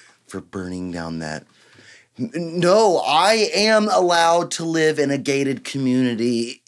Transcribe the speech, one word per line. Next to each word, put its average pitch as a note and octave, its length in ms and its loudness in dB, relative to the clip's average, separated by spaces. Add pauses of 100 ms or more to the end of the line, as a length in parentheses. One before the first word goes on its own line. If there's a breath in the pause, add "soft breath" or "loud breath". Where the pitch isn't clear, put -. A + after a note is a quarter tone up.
(260 loud breath)
for F#2+ 140 -12
burning F2+ 500 -10
down E2 300 -8
that. D2+ 260 -10 (720 loud breath)
N-, B2 160 -8
no, F3 720 2
I F#3+ 480 2
am G#3+ 340 2
allowed E3+ 640 2
to E3+ 120 -8
live D#3+ 340 0
in C#3 120 0
a C#3 80 -2
gated C#3 460 -2
community B2 1040 -2